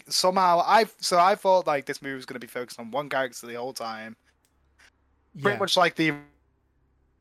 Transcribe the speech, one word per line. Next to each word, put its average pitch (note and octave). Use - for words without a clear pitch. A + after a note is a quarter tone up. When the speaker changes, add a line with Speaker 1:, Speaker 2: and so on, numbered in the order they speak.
Speaker 1:
somehow, F3+
I've, G#3+
so F3+
I F#3
thought, F#3
like, C#3+
this C#3+
movie C3+
was C3
gonna B2+
be A#2+
focused B2
on A2+
one C#3+
character C3
the A#2
whole B2
time, A2
pretty G3+
Speaker 2:
Yeah. -
Speaker 1:
much F#3
like E3+
the D#3